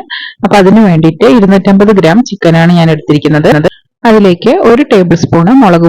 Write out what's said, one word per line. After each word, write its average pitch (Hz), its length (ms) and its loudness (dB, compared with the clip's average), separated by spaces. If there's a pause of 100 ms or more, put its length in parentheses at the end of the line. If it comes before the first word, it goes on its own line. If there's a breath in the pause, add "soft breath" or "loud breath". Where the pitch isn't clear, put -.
(440 loud breath)
അപ്പൊ 202 140 0
അതിന് 190 220 2
വേണ്ടിയിട്ട് 165 460 0
ഇരുന്നൂറ്റമ്പത് 202 640 0
ഗ്രാം 190 360 0
ചിക്കനാണ് 170 480 -2
ഞാൻ 165 200 0
എടുത്തിരിക്കുന്നത്. 151 580 -2 (560 soft breath)
അതിലേക്ക് 214 440 0
ഒരു 269 420 0
ടേബിൾ 175 240 0
സ്പൂൺ 165 300 -2
മുളക് 185 440 2